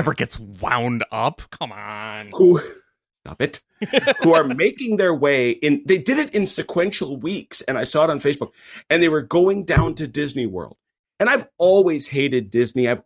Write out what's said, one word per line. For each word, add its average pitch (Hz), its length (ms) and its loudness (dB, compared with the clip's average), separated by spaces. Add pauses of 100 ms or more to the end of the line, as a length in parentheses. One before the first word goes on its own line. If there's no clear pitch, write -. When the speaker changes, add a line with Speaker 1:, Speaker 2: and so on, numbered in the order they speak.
Speaker 1:
never - 100 0
gets - 240 -6
wound 117 760 -2
up. 117 380 -4
Come 135 200 -10
on. 107 640 -12
Speaker 2:
who, 175 260 6 (640)
stop - 160 -12
it, - 220 -6 (300)
Speaker 1:
<laughs> 277 300 0
Speaker 2:
who 170 120 6
are 165 100 6
making 185 520 -2
their 185 180 2
way 135 380 2
in. 143 340 0
They 190 120 4
did 262 200 0
it 302 160 -4
in 202 140 0
sequential 170 720 -4
weeks, - 420 -10
and 131 160 -4
I 113 60 -2
saw 151 200 0
it 160 60 0
on 147 80 -2
Facebook, 143 320 -2 (400)
and 165 100 4
they 170 80 4
were 156 140 2
going 185 420 2
down 156 320 2
to 156 120 -8
Disney 139 380 -4
World. 90 300 -10 (440)
And 226 100 4
I've 269 260 0
always 180 520 4
hated 135 420 -2
Disney. 120 380 2
I've 120 180 -2